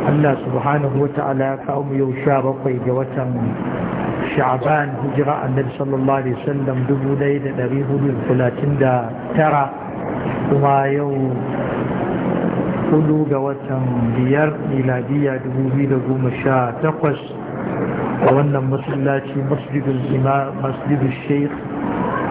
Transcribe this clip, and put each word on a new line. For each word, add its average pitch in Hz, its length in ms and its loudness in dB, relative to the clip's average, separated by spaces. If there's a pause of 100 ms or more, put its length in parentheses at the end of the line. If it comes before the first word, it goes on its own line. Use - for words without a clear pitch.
Allah 147 320 4
subhanahu 135 640 0
wa 143 160 2
ta'ala 139 280 0
ya 135 200 -2
kawo 143 160 -2
mu 139 160 -4
yau 135 240 0
sha 139 240 2
bakwai 131 320 -2
ga 120 160 -2
watan 127 400 -2 (1040)
Sha'ban, 139 520 2 (100)
hijira 135 500 0
Annabi 131 320 0
sallallahu 135 400 2
alaihi 127 240 -2
wasallam 135 400 0
dubu 139 320 2
ɗaya 143 240 2
da 135 160 -4
ɗari 123 260 0
hudu 135 300 0
da 120 160 -2
talatin 127 480 2
da 131 180 4 (380)
tara, 147 320 4 (880)
kuma 139 360 4
yau 143 200 0 (1800)
hudu 151 400 4
ga 135 80 2
watan 131 720 0
biyar 139 400 2 (160)
miladiya 131 720 0
dubu 131 320 0
biyu 139 160 2
da 135 80 2
goma 127 340 0 (140)
sha 127 340 2
takwas. 156 380 0 (1000)
A 131 140 6
wannan 139 360 2
masallaci, 139 680 -2
Masjidul 135 680 -2
Ima-, 135 480 2
Masjidul 135 640 0
Sheikh 143 300 0 (800)